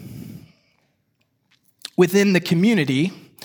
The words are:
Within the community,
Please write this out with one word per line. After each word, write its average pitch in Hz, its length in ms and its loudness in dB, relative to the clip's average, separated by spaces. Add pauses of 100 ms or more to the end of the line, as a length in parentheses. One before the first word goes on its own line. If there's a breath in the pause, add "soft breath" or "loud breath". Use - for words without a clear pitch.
(2000 loud breath)
Within 190 380 2
the 175 60 2
community, 170 720 0 (340 loud breath)